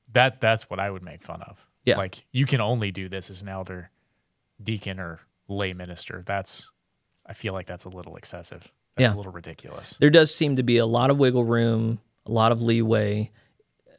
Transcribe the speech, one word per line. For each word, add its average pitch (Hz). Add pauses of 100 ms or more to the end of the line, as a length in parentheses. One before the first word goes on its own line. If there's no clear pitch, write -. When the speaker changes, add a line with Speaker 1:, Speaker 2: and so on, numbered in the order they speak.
(120)
Speaker 1:
that, 123
that's 110
what 95
I 101
would 95
make 87
fun 82
of. - (180)
Speaker 2:
Yeah. -
Speaker 1:
Like, 95
you 131
can 127
only 110
do 95
this 95
as 95
an 101
elder, 92 (720)
deacon, 101
or 85 (280)
lay 98
minister. 90
That's, - (540)
I 110
feel 101
like 92
that's 87
a 92
little 87
excessive. - (240)
That's 123
Speaker 2:
Yeah. 101
Speaker 1:
a 101
little 95
ridiculous. -
Speaker 2:
There 147
does 156
seem 147
to 127
be 120
a 113
lot 120
of 143
wiggle 127
room, 113 (260)
a -
lot 113
of 117
leeway. 110 (680)